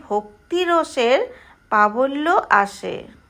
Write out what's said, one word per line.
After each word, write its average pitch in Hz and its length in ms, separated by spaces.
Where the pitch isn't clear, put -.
ভক্তিরসের 320 1200
প্রাবল্য 269 800
আসে। 196 540